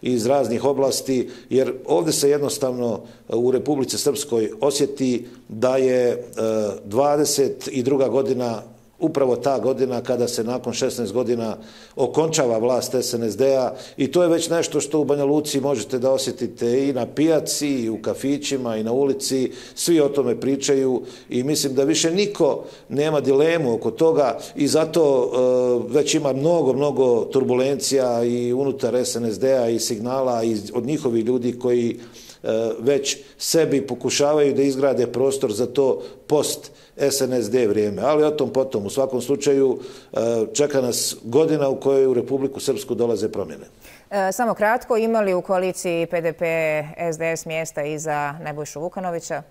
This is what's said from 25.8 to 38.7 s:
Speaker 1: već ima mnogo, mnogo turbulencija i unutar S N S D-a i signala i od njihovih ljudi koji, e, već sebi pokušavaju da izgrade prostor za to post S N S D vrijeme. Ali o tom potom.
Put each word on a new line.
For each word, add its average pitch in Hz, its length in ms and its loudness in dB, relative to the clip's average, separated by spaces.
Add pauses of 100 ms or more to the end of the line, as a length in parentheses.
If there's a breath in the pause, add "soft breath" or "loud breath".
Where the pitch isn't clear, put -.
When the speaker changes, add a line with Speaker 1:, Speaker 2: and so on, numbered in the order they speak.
Speaker 1:
već 147 220 2
ima 143 180 2
mnogo, 143 400 2
mnogo 131 520 2
turbulencija 127 960 2
i 120 300 0
unutar 131 420 0
S 123 200 0
N 117 100 -4
S 104 140 -2
D-a 127 300 2
i 117 100 0
signala 120 640 -2
i 113 140 0 (160)
od 117 120 -2
njihovih 127 400 0
ljudi 120 340 -2
koji, 120 400 0 (440 loud breath)
e, 113 260 0 (100)
već 139 380 0 (200 loud breath)
sebi 143 500 2
pokušavaju 143 640 2
da 139 80 2
izgrade 131 460 2
prostor 131 460 0
za 120 120 0
to 127 360 0 (260 loud breath)
post - 440 0 (260 loud breath)
S 139 240 0
N 127 120 0
S 117 160 0
D 120 180 2
vrijeme. 104 340 0
Ali 151 220 4
o 151 80 2
tom 147 180 -2
potom. 131 360 -2